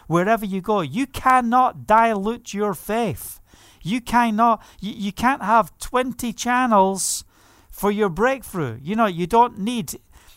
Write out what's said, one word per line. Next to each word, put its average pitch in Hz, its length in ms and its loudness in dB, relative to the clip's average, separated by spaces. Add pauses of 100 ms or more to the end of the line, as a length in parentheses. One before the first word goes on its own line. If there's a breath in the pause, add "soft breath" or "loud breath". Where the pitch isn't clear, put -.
wherever 196 380 2
you 190 160 -4
go." 208 200 0
You 165 260 -4
cannot 247 800 2
dilute 220 640 2
your 202 220 -2
faith. 208 640 -6 (420 soft breath)
You 220 200 -4
cannot, 226 600 2 (200 loud breath)
you, 202 100 -8
you 208 220 -6
can't 247 280 -2
have 202 380 2
twenty 254 540 -4
channels 220 920 2 (480 soft breath)
for - 180 -2
your 208 200 0
breakthrough. 180 720 -2
You 165 160 -6
know, 233 80 4
you 180 200 -2
don't 233 320 2
need, 208 440 -6 (360 soft breath)